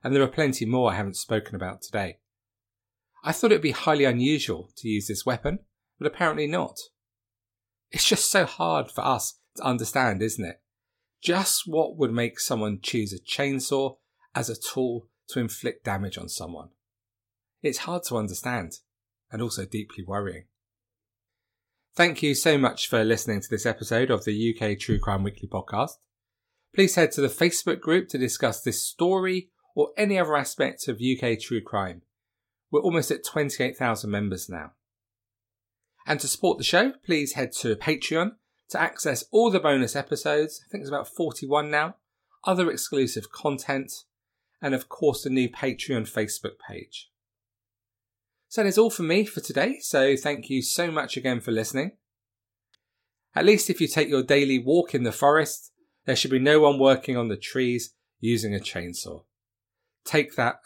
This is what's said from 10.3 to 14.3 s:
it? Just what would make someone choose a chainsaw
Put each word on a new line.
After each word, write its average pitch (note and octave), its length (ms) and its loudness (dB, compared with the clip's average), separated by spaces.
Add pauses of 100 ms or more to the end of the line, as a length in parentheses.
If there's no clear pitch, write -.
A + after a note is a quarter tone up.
it? - 160 -14 (580)
Just F3+ 460 0
what D#3 320 0
would C3 140 2
make A#2 280 -2
someone G#2+ 400 -2
choose G#2+ 320 -4
a F#2 80 -12
chainsaw C3+ 760 -2 (380)